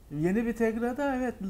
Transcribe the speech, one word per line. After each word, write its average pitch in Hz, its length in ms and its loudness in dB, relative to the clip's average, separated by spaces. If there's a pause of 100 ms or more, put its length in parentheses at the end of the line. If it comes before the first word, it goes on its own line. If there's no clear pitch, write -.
(100)
Yeni 180 360 2
bir 226 100 0
Tegra'da 240 600 0
evet 254 180 -2 (160)